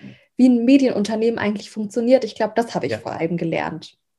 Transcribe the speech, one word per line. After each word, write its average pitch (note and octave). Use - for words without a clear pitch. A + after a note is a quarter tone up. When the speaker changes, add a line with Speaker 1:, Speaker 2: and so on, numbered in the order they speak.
Speaker 1:
wie B3+
ein A#3
Medienunternehmen A3+
eigentlich G#3
funktioniert, A#3
ich G#3
glaub, G#3+
das A#3
habe E3
ich -
Speaker 2:
Ja. G#2+
Speaker 1:
vor -
allem E3
gelernt. E3